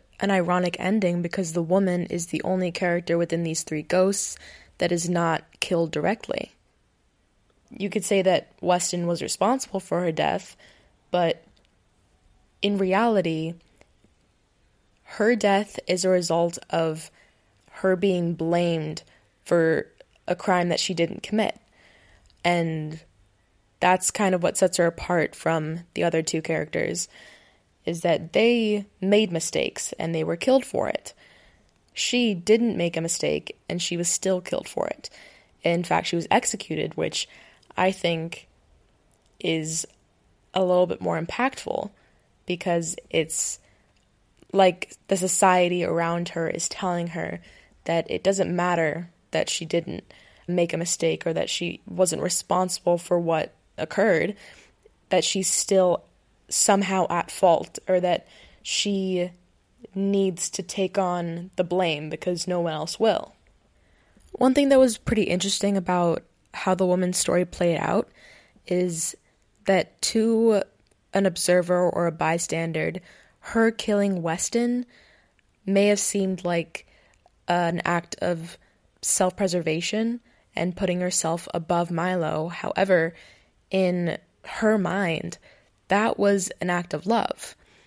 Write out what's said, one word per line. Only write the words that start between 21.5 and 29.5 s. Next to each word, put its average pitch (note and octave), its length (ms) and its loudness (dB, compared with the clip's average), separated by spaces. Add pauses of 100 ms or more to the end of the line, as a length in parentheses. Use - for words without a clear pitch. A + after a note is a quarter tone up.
And D#3+ 560 -2 (800)
that's F#3 300 2
kind F#3+ 240 0
of F3 80 0
what F3 160 0
sets F#3 200 2
her E3+ 100 4
apart E3 480 -2
from D#3+ 460 -2 (120)
the F3 100 -2
other E3 200 0
two D#3+ 180 -4
characters, D#3+ 640 -4 (800)
is E3+ 160 -4
that E3 320 0
they G#3+ 520 2 (140)
made G3+ 320 4
mistakes - 640 -4